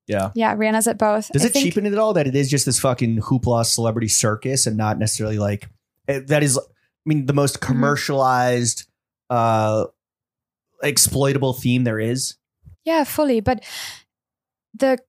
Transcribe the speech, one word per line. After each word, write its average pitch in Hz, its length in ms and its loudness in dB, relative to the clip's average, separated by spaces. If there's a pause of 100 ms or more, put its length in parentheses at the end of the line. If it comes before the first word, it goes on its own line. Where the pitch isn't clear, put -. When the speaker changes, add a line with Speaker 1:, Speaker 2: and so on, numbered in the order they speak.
Speaker 1:
Yeah. 101 280 -2
Speaker 2:
yeah, 220 220 0
Rihanna's 220 320 0
at 226 100 -2
both. 214 320 0
Speaker 1:
Does 143 140 2
Speaker 2:
I - 40 4
Speaker 1:
it - 40 -4
Speaker 2:
think 277 140 2
Speaker 1:
cheapen 196 200 0
it 202 60 0
at 202 80 0
all 220 140 2
that 151 120 2
it 131 80 -2
is 139 160 2
just 139 160 0
this 127 140 0
fucking 117 400 0
hoopla 120 440 0
celebrity 113 440 -2
circus 120 580 0
and 110 100 -2
not 107 220 0
necessarily, 107 400 -2
like, 104 300 -4 (400)
it, 135 180 -4
that 147 160 2
is, 135 160 2
I 135 40 -4 (440)
mean, 151 200 0
the 139 60 0
most 143 280 0
Speaker 2:
Mm-hmm. - 120 -2
Speaker 1:
commercialized, 127 1120 0 (420)
uh, 110 560 2 (960)
exploitable 139 720 0
theme 127 320 0
there 110 140 0
is? 120 380 -4 (480)
Speaker 2:
Yeah, 320 200 2
fully. 262 360 0
But 220 240 -2 (1120)
the 262 240 0 (100)